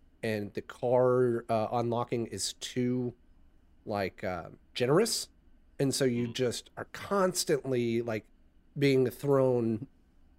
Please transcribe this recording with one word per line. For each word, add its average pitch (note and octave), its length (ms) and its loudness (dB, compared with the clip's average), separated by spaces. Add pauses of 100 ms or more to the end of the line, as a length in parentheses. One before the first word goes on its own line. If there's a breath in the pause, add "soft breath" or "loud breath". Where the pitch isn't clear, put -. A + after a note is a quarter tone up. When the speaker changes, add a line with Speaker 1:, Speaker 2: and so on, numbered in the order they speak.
(240)
Speaker 1:
and G#2 300 -4
the G#2 80 -8
car, B2 880 2
uh, A2 240 0
unlocking A#2 540 -2
is - 260 -8
too, B2 600 -4 (720)
like, G2+ 380 -4
uh, F2+ 260 -6 (240)
generous. D#3 560 2 (500)
And C3+ 140 0
so C#3 120 0
you A#2+ 220 0
Speaker 2:
Mm. A#2 60 -8
Speaker 1:
just A#2+ 440 -4
are A2+ 160 -10
constantly, C3+ 1080 0
like, A2 240 -6 (520)
being C3 320 4
thrown, C3 800 2 (520)